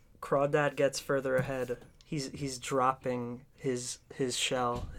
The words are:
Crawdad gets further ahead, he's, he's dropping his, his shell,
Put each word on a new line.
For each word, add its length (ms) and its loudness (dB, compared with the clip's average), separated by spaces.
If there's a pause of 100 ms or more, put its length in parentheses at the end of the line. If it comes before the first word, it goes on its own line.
(200)
Crawdad 560 2
gets 240 2
further 360 0
ahead, 420 0 (260)
he's, 280 -4
he's 260 -6
dropping 840 0 (140)
his, 440 -4 (160)
his 200 0
shell, 520 0 (120)